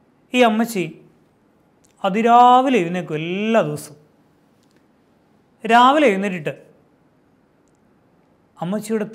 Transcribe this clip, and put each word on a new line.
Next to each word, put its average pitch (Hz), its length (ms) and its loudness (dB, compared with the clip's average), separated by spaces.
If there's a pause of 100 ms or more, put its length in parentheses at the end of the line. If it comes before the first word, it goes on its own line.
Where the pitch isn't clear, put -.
(360)
ഈ 247 140 4
അമ്മച്ചി 214 340 -4 (1200)
അതിരാവിലെ 247 760 4
എഴുന്നേൽക്കും 165 400 -8
എല്ലാ 202 460 -2
ദിവസവും. - 300 -14 (1700)
രാവിലെ 269 400 4
എഴുന്നേറ്റിട്ട് 185 440 -6 (2000)
അമ്മച്ചിയുടെ 214 560 -6